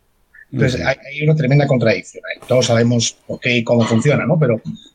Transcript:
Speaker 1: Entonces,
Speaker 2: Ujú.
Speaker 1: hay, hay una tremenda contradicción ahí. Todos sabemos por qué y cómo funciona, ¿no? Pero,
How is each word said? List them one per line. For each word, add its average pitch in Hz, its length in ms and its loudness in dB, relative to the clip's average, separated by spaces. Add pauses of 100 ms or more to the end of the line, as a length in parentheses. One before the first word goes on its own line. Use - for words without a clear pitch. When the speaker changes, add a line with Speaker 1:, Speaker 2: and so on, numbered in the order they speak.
(500)
Speaker 1:
Entonces, 127 300 -2
Speaker 2:
Ujú. - 80 -4
Speaker 1:
hay, 135 80 -2 (160)
hay 151 120 -8
una 156 120 4
tremenda 143 300 2
contradicción 113 560 -2 (120)
ahí. - 140 -16
Todos 123 180 2
sabemos 117 500 0 (100)
por - 120 -8
qué 120 200 -2
y 117 60 -2
cómo 120 200 2
funciona, 117 400 0
¿no? 135 140 0
Pero, 120 220 0 (340)